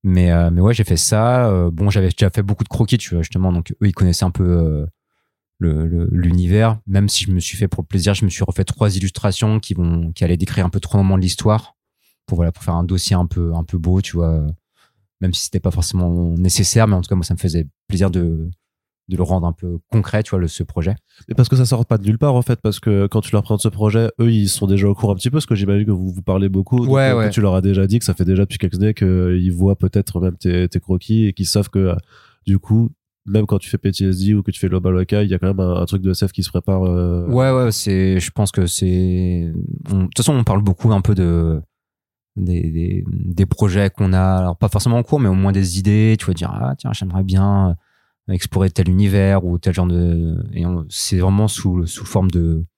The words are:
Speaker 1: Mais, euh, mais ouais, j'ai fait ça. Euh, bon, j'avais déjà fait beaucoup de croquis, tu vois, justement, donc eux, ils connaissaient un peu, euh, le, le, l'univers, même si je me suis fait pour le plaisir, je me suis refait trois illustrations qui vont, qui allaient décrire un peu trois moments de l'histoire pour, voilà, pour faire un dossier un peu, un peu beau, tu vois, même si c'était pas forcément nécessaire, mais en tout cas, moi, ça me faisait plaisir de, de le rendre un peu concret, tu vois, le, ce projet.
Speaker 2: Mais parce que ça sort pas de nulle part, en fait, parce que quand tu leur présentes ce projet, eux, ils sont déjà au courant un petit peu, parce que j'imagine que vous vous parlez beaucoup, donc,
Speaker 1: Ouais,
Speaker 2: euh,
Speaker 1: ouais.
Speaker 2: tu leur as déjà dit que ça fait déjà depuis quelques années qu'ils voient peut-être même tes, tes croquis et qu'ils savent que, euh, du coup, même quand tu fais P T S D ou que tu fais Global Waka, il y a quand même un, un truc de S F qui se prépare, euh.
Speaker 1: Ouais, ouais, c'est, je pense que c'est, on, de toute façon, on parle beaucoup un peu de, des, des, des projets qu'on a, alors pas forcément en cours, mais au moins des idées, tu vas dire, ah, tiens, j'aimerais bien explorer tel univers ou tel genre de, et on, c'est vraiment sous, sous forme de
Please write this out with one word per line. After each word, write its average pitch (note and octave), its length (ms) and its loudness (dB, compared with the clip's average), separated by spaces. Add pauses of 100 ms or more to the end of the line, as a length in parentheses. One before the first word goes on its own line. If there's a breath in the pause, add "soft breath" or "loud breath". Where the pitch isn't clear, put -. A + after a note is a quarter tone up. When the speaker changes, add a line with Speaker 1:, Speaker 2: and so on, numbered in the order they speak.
Speaker 1:
Mais, F2+ 280 4
euh, E2+ 180 4
mais F2 120 2
ouais, A2 100 4
j'ai A2 120 0
fait E2+ 120 0
ça. A#2 540 2
Euh, F2 200 2
bon, F#2+ 200 0
j'avais F#2+ 180 2
déjà F#2 220 2
fait G#2 120 -2
beaucoup G2+ 220 -2
de - 60 -10
croquis, - 260 0
tu - 160 -6
vois, E2+ 100 0
justement, F#2 300 -2
donc E2+ 200 -4
eux, G2+ 160 0
ils F#2+ 40 2
connaissaient F#2 320 0
un F2+ 60 0
peu, F#2 140 -2
euh, D#2+ 420 2 (720)
le, D#2+ 280 0
le, E2+ 240 0
l'univers, F2+ 760 2
même G2+ 200 2
si - 140 -2
je - 80 -4
me F2+ 80 2
suis - 180 -6
fait G2 120 0
pour - 160 -4
le - 20 -10
plaisir, G2 280 0
je G#2+ 100 0
me F#2 60 2
suis - 120 -4
refait F#2 220 -2
trois G#2 320 -2
illustrations G#2 640 -2
qui - 140 -8
vont, E2+ 360 -2
qui F2 140 -4
allaient F2 120 2
décrire F#2 300 -2
un F2 40 0
peu G2 100 -2
trois - 200 0
moments F#2+ 160 2
de F#2 60 2
l'histoire G#2 540 -2 (500)
pour, - 80 -4
voilà, E2+ 160 0
pour - 140 -14
faire E2+ 100 -2
un E2+ 80 0
dossier F#2 320 -2
un F2 120 2
peu, E2+ 280 -4
un E2 80 -4
peu F2 160 -6
beau, F2+ 220 0
tu - 160 -6
vois, D#2+ 280 0 (760)
même F#2 120 0
si - 120 -6
c'était - 160 -4
pas F#2 100 0
forcément F2 640 -2
nécessaire, F#2+ 520 2
mais G2 80 2
en F2+ 40 0
tout - 80 -6
cas, G2+ 60 -2
moi, F2+ 80 0
ça E2+ 120 -2
me E2+ 40 -4
faisait E2 300 -2 (180)
plaisir F#2+ 240 0
de, E2+ 400 -2 (560)
de F#2 100 -6
le F2 60 0
rendre F2 240 0
un E2+ 60 -2
peu F2 260 -8 (100)
concret, G#2+ 360 -2
tu - 60 -10
vois, F#2+ 100 0
le, E2+ 80 0
ce - 160 -6
projet. F2 320 -4 (320 soft breath)
Speaker 2:
Mais - 80 -4
parce B2 120 4
que C3+ 60 2
ça B2+ 100 4
sort A#2 220 0
pas A#2 100 0
de G2 100 -2
nulle A2 120 2
part, C#3+ 160 0
en B2 80 2
fait, - 180 -2
parce G#2+ 200 -4
que G2+ 260 2
quand G#2+ 140 -2
tu - 100 -10
leur G#2 140 0
présentes G#2 180 -2
ce A2 60 0
projet, G#2+ 500 0
eux, A#2 140 4
ils G#2 160 2
sont - 180 -4
déjà G2 220 2
au G2+ 80 2
courant G2+ 160 0
un F#2+ 40 0
petit A#2+ 140 -4
peu, D3 60 -2
parce D3+ 100 -2
que A#2 80 0
j'imagine G2+ 320 0
que G#2+ 60 0
vous F#2 180 -2
vous F#2 120 -10
parlez G2 260 0
beaucoup, G2 380 0
donc, - 20 0
Speaker 1:
Ouais, C3+ 220 4
Speaker 2:
euh, B2 80 2
Speaker 1:
ouais. G#2+ 120 0
Speaker 2:
tu A2 100 -2
leur G2 140 2
as F#2 60 2
déjà G2 260 2
dit A2+ 140 2
que - 40 -10
ça F#2+ 100 0
fait F#2 100 0
déjà F#2+ 180 2
depuis - 160 -4
quelques F2+ 240 -2
années G#2+ 120 2
qu'ils F2+ 580 2
voient F#2+ 240 2
peut-être F#2 420 -2
même F2+ 180 -2
tes, F2+ 320 0
tes F2 120 -2
croquis G#2+ 460 0
et F#2+ 80 0
qu'ils F#2 120 -4
savent - 240 -2
que, G2 80 0
euh, F2+ 180 2 (520 soft breath)
du G2 100 4
coup, A2+ 320 0 (340)
même G#2 220 0
quand G2+ 120 0
tu - 120 -8
fais - 80 -2
P G2 140 -2
T G2 160 -2
S F#2 100 0
D G2+ 160 2
ou G2+ 80 2
que F#2+ 80 -4
tu - 80 -8
fais F#2+ 100 -2
Global F#2 280 0
Waka, G#2 260 0
il G2+ 80 0
y F#2+ 40 0
a F2 40 -2
quand F#2 80 -2
même F#2+ 140 -2
un, F2+ 160 0
un F2 100 -2
truc F#2+ 160 -4
de F#2 80 0
S F#2 160 0
F - 60 -6
qui F#2 100 -6
se - 60 -6
prépare, F#2 360 0
euh. F2 440 0
Speaker 1:
Ouais, C3 240 2
ouais, B2+ 180 2
c'est, F#2+ 480 0
je - 140 -4
pense G#2 180 0
que F#2 160 0
c'est, F2+ 840 0 (400)
on, G2 60 2
de F#2 80 2
toute - 100 -8
façon, D3 180 2
on B2 80 2
parle G2+ 180 2
beaucoup G#2 320 2
un G2 80 4
peu G#2 140 2
de, E2 480 2 (720)
des, F2 380 -2
des, F2+ 340 -2
des F2+ 400 -2
projets G2 440 0
qu'on F#2+ 220 -2
a, F#2 260 2
alors F2+ 180 -2
pas G#2 120 0
forcément A#2 300 0
en A#2+ 60 -2
cours, D3 160 0
mais A2+ 80 2
au F#2 60 2
moins F#2+ 180 2
des F#2+ 260 0
idées, G#2+ 400 2
tu - 80 -6
vas F#2+ 60 -2
dire, - 200 -6
ah, C3 240 -4
tiens, A#2+ 160 -6
j'aimerais F#2+ 300 -4
bien F#2+ 540 2 (520)
explorer F#2 420 -2
tel F2 180 0
univers G2 560 2
ou F2 120 -2
tel F2 160 -2
genre F2+ 140 0
de, E2+ 640 0
et E2+ 140 -4
on, E2+ 220 -4
c'est - 320 -4
vraiment G2 260 2
sous, F2+ 400 -2
sous - 180 -10
forme F#2 240 0
de E2 360 0 (140)